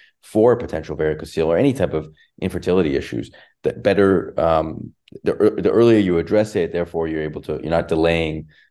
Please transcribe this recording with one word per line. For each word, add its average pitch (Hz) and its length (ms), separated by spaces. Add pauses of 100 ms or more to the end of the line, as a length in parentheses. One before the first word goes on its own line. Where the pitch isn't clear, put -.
(220)
for 120 340
potential 80 400
varicocele 78 500
or 82 100
any 131 160
type 78 220
of 78 180 (300)
infertility 90 540
issues, - 340 (320)
the - 100
better, 98 640
um, 80 540 (300)
the - 180
ear-, - 220
the 95 80
earlier 117 280
you 90 200
address 107 380
it, 85 160
therefore 85 340
you're 78 160
able 78 200
to, 76 200
you're 78 80
not 82 160
delaying, 82 600 (220)